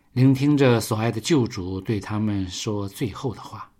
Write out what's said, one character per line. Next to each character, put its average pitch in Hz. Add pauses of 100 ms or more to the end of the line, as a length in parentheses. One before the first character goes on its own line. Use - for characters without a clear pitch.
(120)
聆 131
听 143
着 123
所 110
爱 113
的 110
救 135
主 95
对 107
他 104
们 101
说 101
最 110
后 110
的 -
话。 - (140)